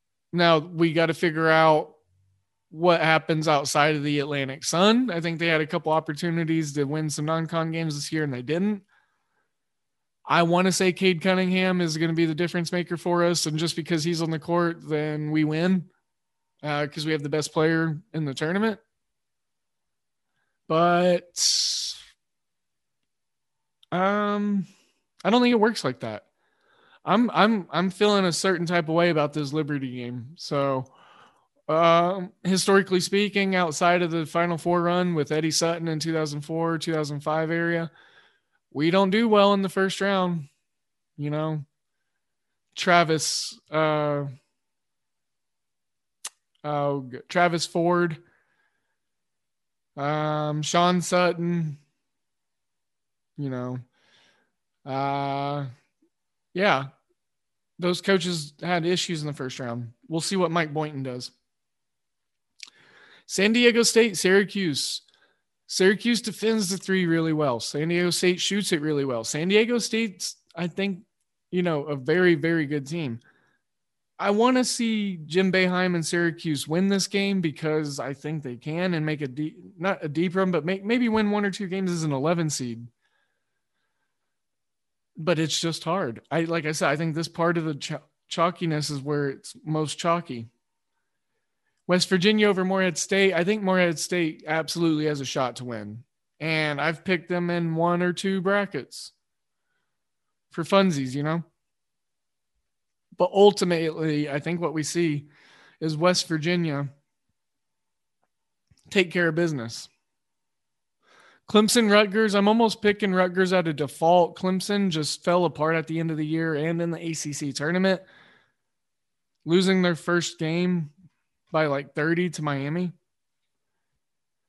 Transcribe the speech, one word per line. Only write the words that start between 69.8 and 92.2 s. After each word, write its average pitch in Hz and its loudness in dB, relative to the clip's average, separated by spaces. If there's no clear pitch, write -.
I 170 -6
think, 190 -6
you 180 -2
know, 156 -2
a 147 -6
very, 165 4
very 160 0
good 143 -4
team. 139 -6
I 196 0
wanna 247 4
see 214 -2
Jim 185 2
Boeheim 180 2
and 165 -2
Syracuse 165 -2
win 180 2
this 196 0
game 196 -2
because 151 -2
I 135 -6
think 151 -8
they 123 -10
can 170 -4
and 156 -2
make 151 -4
a 135 -6
deep, 151 -8
not 180 -4
a 156 -6
deep 165 -2
run, 190 2
but 160 -2
make, 190 -4
maybe 240 0
win 214 2
one 208 0
or 196 0
two 190 -8
games 190 -4
as 170 -2
an 156 -2
eleven 156 0
seed. 120 -8
But 156 0
it's 160 -2
just 165 -4
hard. 165 -4
I, 165 0
like 165 -2
I 156 -2
said, 156 0
I 156 0
think 160 -2
this 165 -4
part 170 0
of 165 -2
the 156 -4
ch-, 139 -10
chalkiness 165 -2
is 139 -6
where 147 -2
it's - -14
most 156 -2
chalky. 165 -4
West 180 2
Virginia 208 4